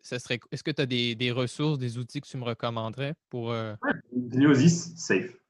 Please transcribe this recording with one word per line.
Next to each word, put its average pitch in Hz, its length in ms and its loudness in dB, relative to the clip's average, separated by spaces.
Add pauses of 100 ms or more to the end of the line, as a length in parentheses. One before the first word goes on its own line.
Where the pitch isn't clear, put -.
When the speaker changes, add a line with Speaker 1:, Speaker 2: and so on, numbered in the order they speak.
Speaker 1:
ça 127 160 -8
serait, 123 200 -4 (120)
est-ce - 120 -8
que 160 80 -2
t'as 139 140 0
des, 120 300 0
des 123 160 0
ressources, 131 480 0
des 120 180 -4
outils 127 240 -8
que - 60 -20
tu 139 100 -10
me 123 60 -8
recommanderais 117 720 -4 (160)
pour, 117 200 -4
euh 113 300 -4
Speaker 2:
Ouais, 277 120 0 (200)
Gnosis 127 800 4
Safe. - 360 -2 (180)